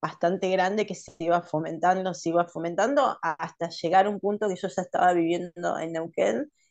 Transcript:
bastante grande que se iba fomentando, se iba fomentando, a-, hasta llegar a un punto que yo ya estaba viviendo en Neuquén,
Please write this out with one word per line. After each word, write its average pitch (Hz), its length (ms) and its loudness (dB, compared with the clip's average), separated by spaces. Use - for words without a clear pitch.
bastante 175 500 -2
grande 190 360 2
que 185 80 -8
se - 240 -18
iba 170 240 2
fomentando, 170 720 0
se 175 140 -4
iba 170 180 4
fomentando, 196 560 0
a-, 165 100 0
hasta 170 360 -6
llegar 185 380 4
a - 20 0
un 202 120 -4
punto 208 280 0
que 185 80 -2
yo - 120 -6
ya - 140 -4
estaba 180 300 2
viviendo 170 680 -2
en 165 140 -6
Neuquén, 190 580 -2